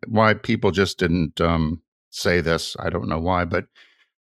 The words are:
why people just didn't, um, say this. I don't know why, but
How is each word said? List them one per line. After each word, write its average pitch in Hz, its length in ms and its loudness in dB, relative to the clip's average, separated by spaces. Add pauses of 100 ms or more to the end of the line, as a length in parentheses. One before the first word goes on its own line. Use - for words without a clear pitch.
why 110 260 4
people 110 380 0
just 90 260 0
didn't, 85 420 0
um, 82 440 0 (260)
say 90 320 0
this. 82 380 -2
I 87 100 -4
don't 87 180 -6
know 80 120 -4
why, 87 260 0
but 82 200 -4 (640)